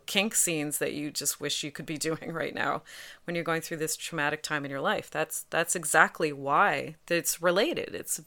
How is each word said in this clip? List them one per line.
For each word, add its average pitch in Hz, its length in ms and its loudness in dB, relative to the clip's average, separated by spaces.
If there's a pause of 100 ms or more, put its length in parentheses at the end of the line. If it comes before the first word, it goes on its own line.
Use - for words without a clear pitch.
kink 208 280 2
scenes 151 440 2
that 143 120 0
you 147 180 -4
just - 300 -4
wish 147 240 -4
you 147 80 -6
could 160 140 -12
be 156 120 -6
<laughs> 160 120 -2
doing 160 240 -4
right 151 200 -4
now - 280 -2 (420)
when 175 100 -6
you're 170 120 -2
going 165 160 0
through 165 160 -8
this 156 180 -2
traumatic 151 480 -2
time 147 220 -2
in 139 60 -6
your 139 100 -4
life. 180 280 0
That's, - 420 -4
that's 160 220 0
exactly 165 600 4
why. 143 600 2 (140)
It's 165 320 0
related. 190 540 2
It's - 320 -4